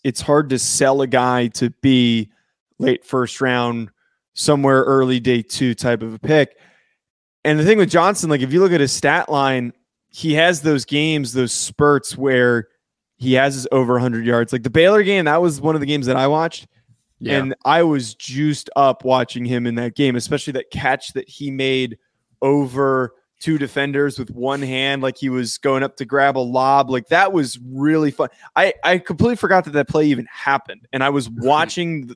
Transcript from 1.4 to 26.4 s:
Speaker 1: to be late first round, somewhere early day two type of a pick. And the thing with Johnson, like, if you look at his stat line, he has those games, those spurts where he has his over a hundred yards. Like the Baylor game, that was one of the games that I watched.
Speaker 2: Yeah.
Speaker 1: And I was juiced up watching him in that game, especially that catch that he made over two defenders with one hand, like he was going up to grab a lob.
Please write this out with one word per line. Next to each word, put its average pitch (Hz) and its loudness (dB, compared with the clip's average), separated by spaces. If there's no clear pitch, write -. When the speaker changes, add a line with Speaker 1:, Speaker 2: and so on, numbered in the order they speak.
Speaker 1:
to 117 -4
be 120 2
late - -2
first 127 -4
round, 120 -2
somewhere 135 2
early 131 2
day 120 2
two 123 -2
type 117 -2
of 113 -10
a 113 -16
pick. 151 2
And 151 2
the 151 2
thing 214 6
with 190 4
Johnson, 175 2
like, 143 0
if 131 -4
you 175 4
look 190 4
at 175 2
his 139 2
stat 156 0
line, 131 0
he - -4
has 165 2
those 147 0
games, 147 -2
those 127 0
spurts - 0
where 123 2
he 127 0
has 139 4
his 131 -8
over 123 2
a 120 0
hundred 117 -2
yards. 117 0
Like 123 -4
the 127 -2
Baylor 185 4
game, 190 0
that 151 2
was 151 -2
one 156 0
of 156 -2
the 143 -6
games 143 -2
that 131 0
I 135 2
watched. 160 -2
Speaker 2:
Yeah. 131 -4
Speaker 1:
And 135 -4
I 160 4
was 135 -2
juiced 147 -4
up 135 2
watching 127 0
him 120 -2
in 117 -4
that 120 -6
game, 135 0
especially 139 -6
that 131 -8
catch - -4
that - -10
he 143 -12
made 131 -4
over 135 0
two 160 -2
defenders 139 -2
with 123 -10
one 135 -4
hand, 135 -4
like 131 -4
he 139 -6
was 127 -4
going 135 0
up 135 -8
to 131 -10
grab 139 2
a - -2
lob. 131 2